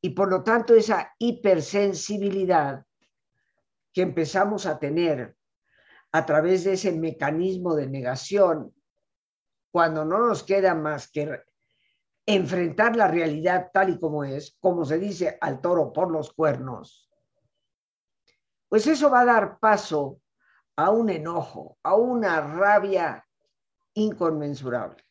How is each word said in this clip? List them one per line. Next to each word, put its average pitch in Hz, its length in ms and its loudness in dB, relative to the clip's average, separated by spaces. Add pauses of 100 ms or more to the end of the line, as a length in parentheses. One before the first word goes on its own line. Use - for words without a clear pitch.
Y 185 80 -4
por 185 220 0
lo 185 120 0
tanto, 226 300 4
esa 214 460 4
hipersensibilidad 196 1600 0 (1080)
que 185 80 -2
empezamos 190 640 -2
a 156 140 -4
tener 151 580 -2 (760)
a 160 140 0
través 165 380 2
de 190 100 0
ese 185 180 -2
mecanismo 165 840 -2
de 139 120 -2
negación, 139 880 0 (1000)
cuando 160 320 0
no 196 240 0
nos 196 140 -2
queda 190 320 2
más 151 380 -6
que 151 160 -4
re-, 135 180 -12 (800)
enfrentar 185 720 0
la 214 120 4
realidad 165 640 0
tal 190 200 2
y - 80 -4
como 151 240 -4
es, 139 360 -10
como 175 260 0
se 151 120 -2
dice, 180 420 -4
"al 139 220 -6
toro 175 320 0
por 180 180 0
los 156 220 -6
cuernos", 131 760 -4 (1600)
pues 220 200 2
eso 294 220 4
va 247 120 4
a 247 40 6
dar 220 340 2
paso 156 600 0 (580)
a 190 120 2
un 226 200 2
enojo, 165 720 -8
a 180 120 2
una 220 440 0
rabia 180 880 0 (680)
inconmensurable. 147 1160 -4